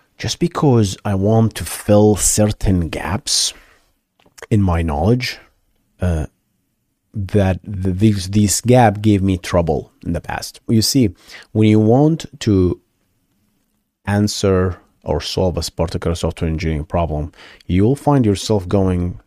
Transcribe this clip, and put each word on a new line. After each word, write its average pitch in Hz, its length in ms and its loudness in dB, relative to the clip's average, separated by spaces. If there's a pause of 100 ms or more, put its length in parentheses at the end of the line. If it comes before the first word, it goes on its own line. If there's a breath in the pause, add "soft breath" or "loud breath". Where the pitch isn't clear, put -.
(180 loud breath)
just - 220 -8
because 120 640 0
I 104 80 -4
want 110 400 2
to - 100 -10
fill 104 520 2
certain 98 760 0
gaps - 640 -6 (960 soft breath)
in 104 140 2
my 85 180 0
knowledge, 85 560 -2 (640)
uh, 82 240 -2 (880)
that 95 500 -2
th-, 95 320 -6
these, 98 360 0
this 104 280 0
gap 113 420 2
gave 104 200 2
me 95 160 0
trouble 82 540 -2 (120)
in 85 100 -6
the 78 80 -6
past. - 460 -12
You 113 140 2
see, 110 320 2 (380 loud breath)
when 107 180 2
you 107 100 6
want 139 460 2 (140)
to 180 420 2 (1300)
answer 98 720 0 (240)
or 78 160 -2
solve 90 380 -2
a 82 140 -6
particular 87 420 -4
software 85 340 -4
engineering 78 380 -4
problem, 78 460 -4 (340 loud breath)
you'll 101 300 2
find 139 280 2
yourself 101 440 0
going, 90 600 -2